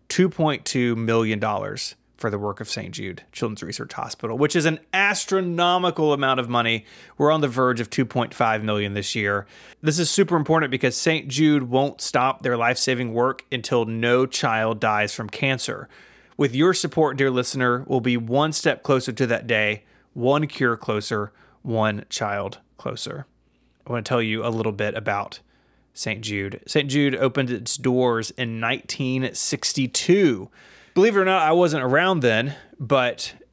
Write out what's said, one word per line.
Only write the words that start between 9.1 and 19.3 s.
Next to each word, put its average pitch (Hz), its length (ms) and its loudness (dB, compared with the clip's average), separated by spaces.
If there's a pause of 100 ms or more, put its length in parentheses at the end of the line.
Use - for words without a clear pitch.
year. 101 320 0 (360)
This 151 160 0
is 170 120 2
super 175 260 4
important 156 340 2
because 127 260 0
Saint 160 320 0
Jude 147 360 4
won't 131 360 0
stop 131 420 0
their 123 140 0
life-saving 123 560 0
work 123 400 -2
until 120 320 0
no 117 400 2
child 113 560 0
dies 104 340 0
from 110 140 -8
cancer. - 640 -4 (480)
With 135 160 2
your 160 180 4
support, 147 460 0
dear 135 120 2
listener, 123 560 0
we'll 131 140 0
be 120 160 0
one 127 360 0
step - 300 0
closer 131 300 0
to 123 140 0
that 117 200 -2